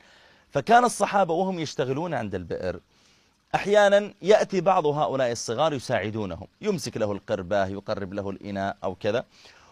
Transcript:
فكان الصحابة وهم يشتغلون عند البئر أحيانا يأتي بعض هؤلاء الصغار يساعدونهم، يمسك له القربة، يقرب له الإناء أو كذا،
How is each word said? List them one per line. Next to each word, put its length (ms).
فكان 340
الصحابة 500
وهم 240
يشتغلون 560
عند 200
البئر 460
أحيانا 680
يأتي 380
بعض 260
هؤلاء 460
الصغار 400
يساعدونهم، 760
يمسك 360
له 160
القربة، 540
يقرب 480
له 160
الإناء 540
أو 100
كذا، 300